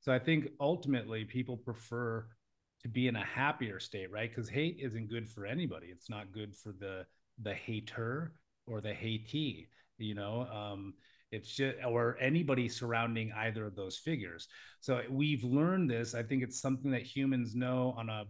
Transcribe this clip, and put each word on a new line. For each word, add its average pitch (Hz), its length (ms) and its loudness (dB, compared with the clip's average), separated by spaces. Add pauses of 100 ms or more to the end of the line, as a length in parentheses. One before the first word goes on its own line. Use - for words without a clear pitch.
So 135 100 2
I 127 80 6
think 151 300 4 (100)
ultimately 131 640 2
people 123 320 -2
prefer 113 720 -4 (540)
to 120 80 -6
be 123 180 4
in 117 80 4
a 101 100 -2
happier 123 540 2
state, 95 320 -6
right? 113 240 -2
'Cause 113 140 -2
hate 160 320 2
isn't 113 260 -2
good 113 220 -4
for 101 160 -8
anybody. 104 420 -2
It's 90 220 -14
not 104 240 -8
good 107 200 -8
for 104 200 -10
the, 95 320 -8 (360)
the 104 120 -4
hater 117 800 -4 (320)
or 110 160 -4
the 104 120 -4
hatee, 110 720 -2 (300)
you 107 180 -2
know? 104 360 -2
Um, 101 420 -6 (380)
it's 107 220 -8
just, 135 320 2
or 120 360 4
anybody 135 480 4
surrounding 117 640 0
either 110 320 -2
of 101 100 -6
those 95 220 -4
figures. 95 500 -4 (320)
So 123 300 2
we've 139 340 2
learned 156 460 4
this. 117 260 0
I 117 80 0
think 131 180 2
it's - 200 -2
something 135 300 2
that 117 120 2
humans 131 500 2
know 127 440 4
on 113 120 -2
a 107 200 -2